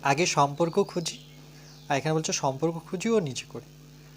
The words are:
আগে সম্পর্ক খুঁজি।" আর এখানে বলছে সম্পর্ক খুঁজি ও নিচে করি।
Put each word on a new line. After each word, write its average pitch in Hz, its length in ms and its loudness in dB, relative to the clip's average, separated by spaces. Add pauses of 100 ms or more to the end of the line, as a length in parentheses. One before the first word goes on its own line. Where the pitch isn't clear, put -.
আগে 143 240 2
সম্পর্ক 160 560 2
খুঁজি।" - 360 -4 (680)
আর 143 80 2
এখানে 156 180 0
বলছে 160 180 0
সম্পর্ক 160 480 0 (100)
খুঁজি 190 180 -4
ও 226 120 4
নিচে 135 280 -6
করি। - 160 -12 (520)